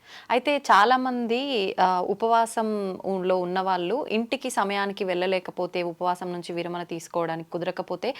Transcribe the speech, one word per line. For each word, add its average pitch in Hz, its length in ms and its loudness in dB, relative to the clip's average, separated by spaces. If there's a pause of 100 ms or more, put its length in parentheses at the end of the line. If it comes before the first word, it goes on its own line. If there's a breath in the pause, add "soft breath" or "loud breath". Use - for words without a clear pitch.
(300 loud breath)
అయితే 254 260 2
చాలా 240 400 6
మంది, 247 840 -2
ఆ, 185 200 4
ఉపవాసం 214 1040 0
ఉ-, 190 180 -2
లో 185 160 2
ఉన్న 180 220 -2
వాళ్ళు 185 460 0
ఇంటికి 233 440 -2
సమయానికి 202 540 -2
వెళ్ళలేకపోతే, 180 800 -2
ఉపవాసం 180 500 -2
నుంచి 175 200 -8
విరమణ 175 300 -6
తీసుకోవడానికి 165 680 -6
కుదరకపోతే, 180 680 -4